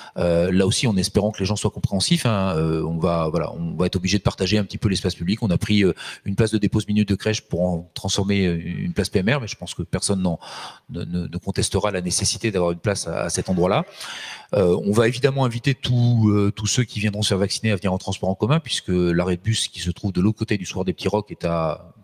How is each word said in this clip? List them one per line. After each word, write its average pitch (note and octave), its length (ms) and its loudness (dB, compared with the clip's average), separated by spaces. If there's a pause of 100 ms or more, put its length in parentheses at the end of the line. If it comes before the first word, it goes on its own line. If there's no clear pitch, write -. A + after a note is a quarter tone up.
(180)
Euh, F2 340 2
là F#2+ 140 4
aussi, A#2 200 0
en G#2+ 100 2
espérant F#2 360 2
que - 80 -10
les F#2+ 60 0
gens G2+ 100 0
soient - 140 0
compréhensifs, - 560 0
hein, F#2+ 300 2
euh, D#2+ 280 0
on E2 140 -2
va, E2 320 2
voilà, D#2 240 -2
on E2 200 -6
va F2 120 2
être F2+ 100 0
obligé F2+ 220 0
de - 40 -6
partager G2 360 0
un G#2 40 0
petit G2 160 -10
peu G#2+ 100 0
l'espace F#2 280 -2
public. F#2 260 -2
On G#2+ 80 2
a F2 80 2
pris, G#2 240 2
euh, F2+ 120 4 (320)
une G2 100 -4
place A2 160 2
de A2 60 2
dépose G2+ 280 0
minute G#2 220 2
de G2+ 80 2
crèche A2 240 -2
pour E2+ 220 -4
en F2 320 -2
transformer, G2 520 0
euh, E2+ 160 0
une F2 300 -4
place F#2 160 -2
P G2+ 120 0
M F#2+ 100 2
R, C#3+ 100 0
mais G#2+ 80 -8
je - 80 -12
pense - 180 -12
que - 80 -6
personne F#2+ 400 -2
n'en, E2+ 160 0 (520)
ne, F2+ 120 -8
ne, F2 240 -4
ne F2+ 120 -10
contestera G2 520 -2
la F#2 120 -2
nécessité F#2+ 500 -2
d'avoir F2 200 2
une F2 60 -6
place G2+ 300 -2
à, F#2+ 140 -4
à F2 80 -4
cet - 180 -2
endroit-là. F#2+ 380 2 (680)
Euh, F2+ 300 4
on G2+ 80 2
va A2+ 160 4
évidemment C3+ 360 2
inviter A#2+ 300 0
tous, A#2+ 560 4
euh, G2+ 220 4
tous G#2+ 140 -4
ceux B2 180 2
qui - 160 -6
viendront G#2 220 0
se G2+ 60 0
faire G2 100 2
vacciner G2+ 340 0
à G2+ 40 2
venir F#2 160 0
en F#2 60 0
transport - 300 -4
en F#2+ 60 0
commun, C#3+ 260 2
puisque - 300 -6
l'arrêt F2 460 2
de F2 60 -10
bus A2 260 -2
qui - 120 -12
se F2 100 -2
trouve G2 220 -4
de F2 80 0
l'autre G#2+ 180 2
côté G#2+ 180 -2
du F#2+ 100 -8
square F2+ 180 -6
des F2+ 80 0
Petits - 160 -6
Rocs G#2 220 -2
est E2+ 140 -8
à E2 600 -4